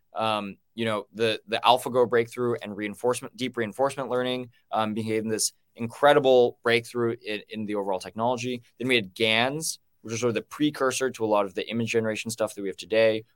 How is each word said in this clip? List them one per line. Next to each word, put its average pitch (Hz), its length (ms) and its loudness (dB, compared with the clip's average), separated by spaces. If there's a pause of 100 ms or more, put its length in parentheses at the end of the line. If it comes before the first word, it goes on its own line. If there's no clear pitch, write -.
(140)
um, 104 440 -2 (180)
you 113 100 -2
know, 107 280 -2
the, 110 340 -2
the 107 160 -2
AlphaGo 123 440 4
breakthrough 120 540 0
and 104 160 -10
reinforcement, 120 580 -4
deep 120 220 -6
reinforcement 131 520 -2
learning, 127 400 -2 (220)
um, 107 220 0
became 110 340 -2
this 110 260 -2 (220)
incredible 131 840 4
breakthrough 117 540 0 (100)
in, 104 240 -6
in 110 160 -8
the 104 80 -6
overall 98 260 -2
technology. 117 600 -4 (160)
Then 123 120 -4
we 127 60 4
had 101 200 -2
gans, 120 640 0 (220)
which 110 100 -10
was 113 100 -4
sort 120 80 2
of 110 60 -2
the 104 80 -2
precursor 135 680 -2
to 113 160 -6
a - 0 -
lot 104 200 4
of 92 100 -10
the 104 120 -4
image 113 220 -4
generation 110 400 -2
stuff 110 240 -4
that 101 80 -12
we 98 60 -4
have 95 100 -6
today, 110 460 2 (120)